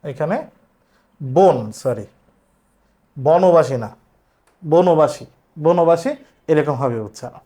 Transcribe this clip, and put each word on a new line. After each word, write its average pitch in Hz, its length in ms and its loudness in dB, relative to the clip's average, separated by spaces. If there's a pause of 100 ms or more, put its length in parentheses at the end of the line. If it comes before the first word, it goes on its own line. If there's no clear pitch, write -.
এখানে 156 320 -6 (840)
বন, 147 360 2 (160)
সরি, 110 340 -6 (1080)
বনবাসী 156 600 2
না, 110 140 -8 (720)
বনবাসী, 160 640 2 (320)
বনবাসী, 165 540 0 (380)
এরকম 151 260 0
হবে 127 260 -4
উচ্চারণ। 107 460 -16